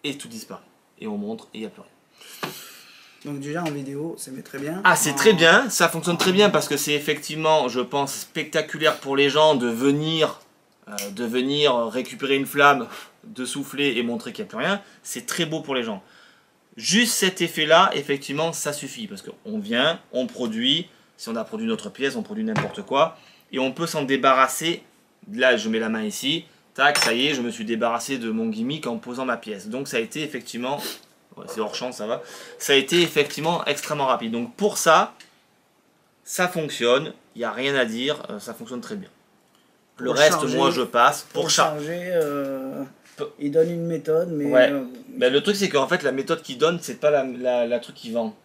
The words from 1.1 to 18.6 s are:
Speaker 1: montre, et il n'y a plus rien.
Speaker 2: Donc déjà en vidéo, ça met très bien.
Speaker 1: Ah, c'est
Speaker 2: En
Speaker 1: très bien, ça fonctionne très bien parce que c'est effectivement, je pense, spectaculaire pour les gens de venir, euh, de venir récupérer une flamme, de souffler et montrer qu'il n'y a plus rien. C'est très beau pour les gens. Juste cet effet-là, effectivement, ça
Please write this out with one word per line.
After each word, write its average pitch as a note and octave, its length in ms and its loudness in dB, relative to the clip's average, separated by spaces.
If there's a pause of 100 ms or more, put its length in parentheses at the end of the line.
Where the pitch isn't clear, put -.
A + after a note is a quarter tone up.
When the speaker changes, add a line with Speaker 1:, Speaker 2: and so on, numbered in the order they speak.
Speaker 1:
montre, G#2+ 280 -8 (100)
et G#2+ 40 -12
il - 20 -12
n'y A2 60 -6
a G2 40 -10
plus G2 120 -20
rien. - 680 -16 (760)
Speaker 2:
Donc C#3+ 160 -10
déjà D3 220 -6
en D#3+ 80 -2
vidéo, C#3+ 480 -8
ça - 140 -12
met C3 100 -14
très - 160 -14
bien. D#3 260 -6
Speaker 1:
Ah, - 120 6
c'est D3+ 160 0
Speaker 2:
En - 40 -4
Speaker 1:
très G#3+ 160 8
bien, F3+ 380 6
ça E3+ 180 4
fonctionne E3+ 300 -2
très F3+ 140 2
bien G3+ 180 6
parce D3+ 160 2
que D3 100 -2
c'est D3 160 -2
effectivement, D3+ 760 0
je B2 120 -2
pense, C3+ 340 -2
spectaculaire D#3 840 -2
pour C3+ 180 -2
les C#3+ 140 6
gens D#3 240 6
de B2 140 2
venir, D3 720 2 (480)
euh, G#2 40 -16 (220)
de A#2+ 100 -6
venir C3+ 480 2 (140)
récupérer B2+ 480 -4
une C#3 120 0
flamme, C#3 420 4 (340)
de B2 220 -10
souffler C#3 520 -4
et A#2+ 60 0
montrer A#2 300 -6
qu'il G#2 120 -10
n'y - 40 -12
a - 20 -20
plus G#2+ 80 -8
rien. F#3+ 240 -2 (220)
C'est - 220 -10
très E3+ 200 -2
beau D3+ 140 -4
pour C#3 160 -4
les A#2+ 80 -2
gens. G#2 180 -8 (720)
Juste G#3+ 380 2
cet F#3 280 0
effet-là, E3 520 6
effectivement, C#3+ 580 -2
ça D3+ 200 -6